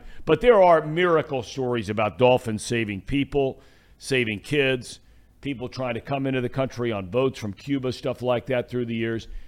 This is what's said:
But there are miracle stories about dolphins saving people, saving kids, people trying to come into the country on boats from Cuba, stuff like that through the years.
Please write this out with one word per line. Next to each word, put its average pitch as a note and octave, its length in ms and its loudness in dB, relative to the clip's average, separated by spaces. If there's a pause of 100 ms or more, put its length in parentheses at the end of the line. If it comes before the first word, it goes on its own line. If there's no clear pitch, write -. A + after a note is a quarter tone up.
(260)
But D#3 160 2
there A#3+ 200 8
are E3 240 8
miracle D#3 580 2
stories A#2+ 460 -4
about G#2 300 -2
dolphins B2 440 4
saving G#2+ 380 -2
people, C#3 600 -2 (360)
saving A2 440 -2
kids, C3 580 -2 (420)
people B2 280 -8
trying B2+ 260 -6
to A2 60 -8
come C3+ 260 -4
into C3 140 0
the A#2+ 80 -2
country B2 420 -2
on G2 160 -6
boats B2 320 0
from G#2 140 -8
Cuba, C3 400 -4
stuff B2 280 -6
like A#2+ 260 0
that B2 220 -2
through B2 160 -4
the A2+ 100 -6
years. A2+ 320 -4 (200)